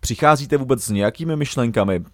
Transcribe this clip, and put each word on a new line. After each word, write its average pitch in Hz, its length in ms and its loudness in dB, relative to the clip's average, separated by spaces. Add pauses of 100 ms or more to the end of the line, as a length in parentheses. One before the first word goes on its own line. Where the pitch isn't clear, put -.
Přicházíte 151 560 2
vůbec 131 280 0
s - 60 -6
nějakými 113 460 -2
myšlenkami? 110 760 0